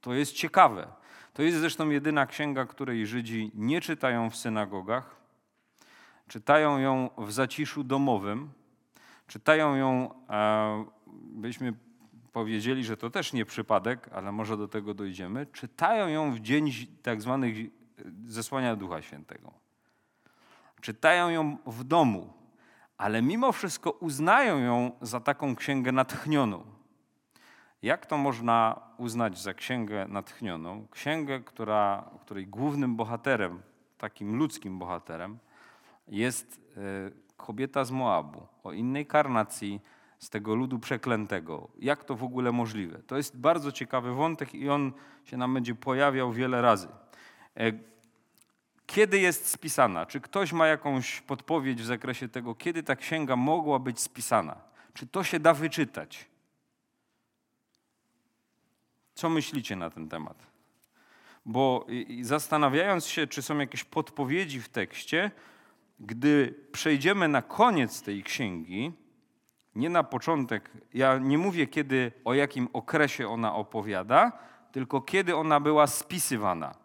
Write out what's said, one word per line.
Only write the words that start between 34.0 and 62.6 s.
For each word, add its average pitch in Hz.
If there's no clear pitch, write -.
ludzkim 104
bohaterem, 87
jest, -
e, 98
kobieta 135
z 127
Moabu, 95
o 95
innej 127
karnacji, 113
z -
tego 107
ludu 127
przeklętego. 101
Jak 143
to 135
w 110
ogóle 123
możliwe? 107
To -
jest 143
bardzo 143
ciekawy 123
wątek 151
i 139
on 143
się -
nam 123
będzie 120
pojawiał 131
wiele 123
razy. 101
E, 113
kiedy 202
jest 180
spisana? 104
Czy 139
ktoś 175
ma 165
jakąś 147
podpowiedź 135
w 113
zakresie 120
tego, 120
kiedy 165
ta 139
księga 147
mogła 147
być 127
spisana? 101
Czy -
to 190
się 170
da 160
wyczytać? 147
Co -
myślicie 147
na 87
ten 80
temat? 80
Bo 127
i, 120
i 127
zastanawiając 151